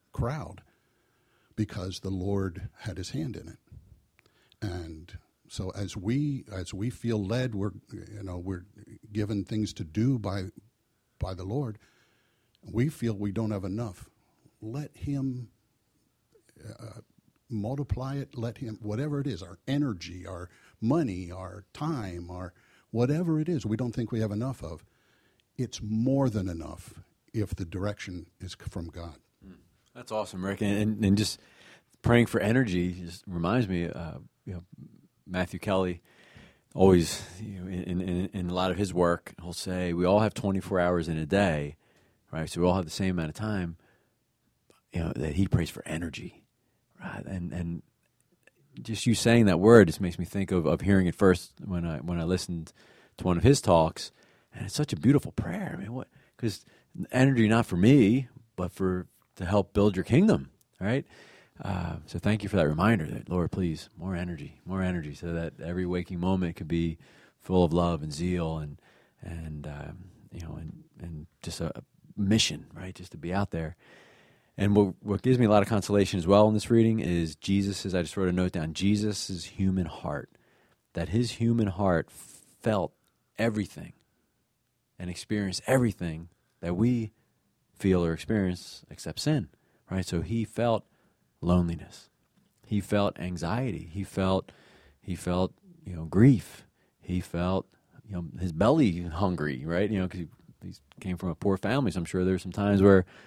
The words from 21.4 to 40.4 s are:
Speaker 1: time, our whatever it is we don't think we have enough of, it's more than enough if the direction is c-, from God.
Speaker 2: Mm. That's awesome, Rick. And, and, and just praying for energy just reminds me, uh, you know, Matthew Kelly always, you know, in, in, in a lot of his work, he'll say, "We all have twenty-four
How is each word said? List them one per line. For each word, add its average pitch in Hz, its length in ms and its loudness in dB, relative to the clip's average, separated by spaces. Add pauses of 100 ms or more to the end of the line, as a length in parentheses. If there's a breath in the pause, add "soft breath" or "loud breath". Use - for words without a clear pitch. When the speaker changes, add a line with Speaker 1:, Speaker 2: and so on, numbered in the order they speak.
Speaker 1:
time, 98 580 -8
our 90 220 -10 (380 soft breath)
whatever 151 480 2
it 156 100 -2
is 160 180 -2
we 107 100 0
don't 120 160 -4
think 113 180 -6
we 113 100 -2
have 107 120 -2
enough 120 300 -6
of, 80 220 -12 (720)
it's 123 260 -6
more 123 480 2
than 98 180 -2
enough 80 460 -10 (400)
if 104 200 -2
the 95 100 -6
direction 90 640 -6 (140)
is 90 120 -12
c-, - 180 -12
from 85 180 -10
God. 85 300 -14 (280)
Speaker 2:
Mm. 90 100 -20 (380)
That's 123 180 -18
awesome, 98 320 -6
Rick. 98 180 -4
And, 101 160 0
and, 107 260 0
and 98 140 6
just - 220 -2 (600 soft breath)
praying 120 240 6
for 110 140 -2
energy 95 520 2
just 87 340 -14
reminds 95 420 0
me, 87 200 -2
uh, 80 300 -10 (280)
you 98 80 -10
know, 90 100 -12 (640)
Matthew 92 320 -4
Kelly 95 420 0 (760 soft breath)
always, 90 480 6 (200)
you 101 180 -10
know, 92 60 -10
in, 92 340 -4
in, 92 320 -2
in 90 160 -4
a 90 60 -4
lot 92 160 0
of 87 80 -2
his 95 160 -2
work, 87 480 0
he'll 87 100 -10
say, 90 400 -4
"We 87 140 0
all 101 140 6
have 107 120 2
twenty-four 95 480 -2